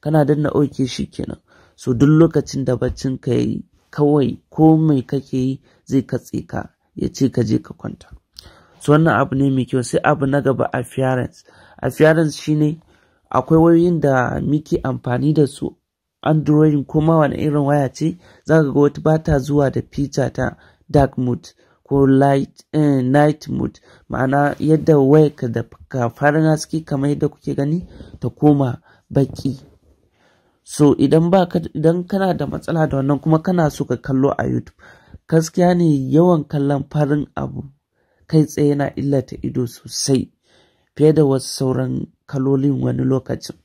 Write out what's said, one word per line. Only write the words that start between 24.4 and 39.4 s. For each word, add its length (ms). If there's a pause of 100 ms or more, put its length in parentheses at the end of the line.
yadda 400
wayarka 480
da 160 (260)
ka 200
farin 360
haske 400
kamar 240
yadda 200
kuke 260
gani, 320 (320)
ta 100
koma 520 (320)
baƙi. 460 (1040)
So, 340
idan 340
ba 160
ka, 120 (140)
idan 340
kana 260
da 120
matsala 440
da 80
wannan 240
kuma 180
kana 320
so 140
ka 100
kallo 420
a 60
YouTube, 320 (540)
gaskiya 480
ne 100 (240)
yawan 320
kallon 480
farin 340 (100)
abu 280 (640)
kai 180
tsaye 240
yana 260
illata 460